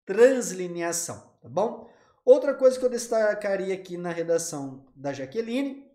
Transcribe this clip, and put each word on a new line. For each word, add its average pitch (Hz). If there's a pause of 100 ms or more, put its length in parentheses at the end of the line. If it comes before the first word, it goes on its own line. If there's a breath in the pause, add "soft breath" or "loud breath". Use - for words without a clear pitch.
translineação, 180
tá 117
bom? 190 (340 loud breath)
Outra 277
coisa 254
que 254
eu 247
destacaria 208
aqui 175
na 175
redação 165
da 139
Jaqueline 226